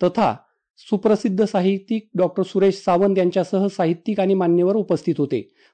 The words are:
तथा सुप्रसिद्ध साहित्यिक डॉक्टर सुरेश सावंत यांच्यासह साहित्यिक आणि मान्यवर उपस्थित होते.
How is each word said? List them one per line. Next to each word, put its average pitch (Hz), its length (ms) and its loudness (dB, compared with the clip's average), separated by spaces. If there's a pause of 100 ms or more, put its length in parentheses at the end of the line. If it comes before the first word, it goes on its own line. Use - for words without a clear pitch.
तथा 180 320 0 (420)
सुप्रसिद्ध 208 680 -2
साहित्यिक 196 680 -2
डॉक्टर 180 280 -2
सुरेश 190 320 2
सावंत 196 420 2
यांच्यासह 185 500 0
साहित्यिक 190 520 -2
आणि 190 140 2
मान्यवर 180 420 2
उपस्थित 175 420 -2
होते. 135 320 -4 (240)